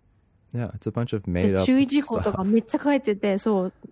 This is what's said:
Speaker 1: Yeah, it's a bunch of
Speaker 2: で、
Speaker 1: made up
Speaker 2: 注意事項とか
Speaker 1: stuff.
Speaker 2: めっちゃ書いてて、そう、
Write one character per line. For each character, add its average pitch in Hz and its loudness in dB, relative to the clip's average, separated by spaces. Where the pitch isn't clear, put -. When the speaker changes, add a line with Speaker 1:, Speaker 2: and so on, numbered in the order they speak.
Speaker 1:
Yeah, 120 -4
it's - -8
a 107 -4
bunch 117 -4
of 101 -4
Speaker 2:
で、 92 2
Speaker 1:
made - 2
up 95 2
Speaker 2:
注 262 4
意 277 2
事 277 0
項 226 -4
と 208 0
か 190 -2
Speaker 1:
stuff. - 0
Speaker 2:
め 214 4
っ - -2
ち - -4
ゃ - 2
書 285 0
い 277 2
て 208 -2
て、 196 0
そ 196 0
う、 190 -8